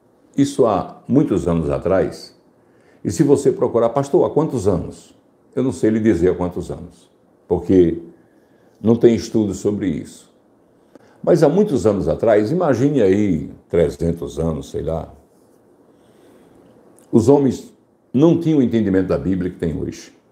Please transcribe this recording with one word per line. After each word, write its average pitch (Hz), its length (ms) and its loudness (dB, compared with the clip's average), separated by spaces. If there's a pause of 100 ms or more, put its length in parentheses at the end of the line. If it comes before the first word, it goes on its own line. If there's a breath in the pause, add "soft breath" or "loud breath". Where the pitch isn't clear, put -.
(380)
isso 139 280 2
há 98 420 -2
muitos 120 400 0
anos 82 220 -2
atrás, 78 680 -4 (640 soft breath)
e - 80 -6
se 151 140 -2
você 135 300 4
procurar, 117 340 0
"Pastor, 139 380 0
há 110 40 -4
quantos 123 380 -2
anos?" - 480 -4 (400)
Eu 127 80 -2
não 131 80 -2
sei 120 180 -2
lhe 110 120 0
dizer 92 300 2
há 85 40 -2
quantos 90 340 -6
anos, - 400 -16 (380)
porque 87 540 2 (800 soft breath)
não 117 160 2
tem 117 180 4
estudo 104 380 -2
sobre 104 340 -4
isso. - 420 -10 (920 soft breath)
Mas - 180 4
há 160 60 6
muitos 175 380 0
anos 95 240 0
atrás, 107 420 2
imagine 147 500 0
aí 98 480 2 (200)
trezentos 78 680 -2
anos, 78 340 -4
sei 76 100 -8
lá, 76 320 -8 (2000 soft breath)
os 113 200 2
homens 139 440 2 (400)
não 165 240 4
tinham 160 220 0
o - 20 4
entendimento 98 460 0
da 87 100 0
Bíblia 90 320 -4
que - 80 -12
tem 76 220 -4
hoje. - 340 -12 (180)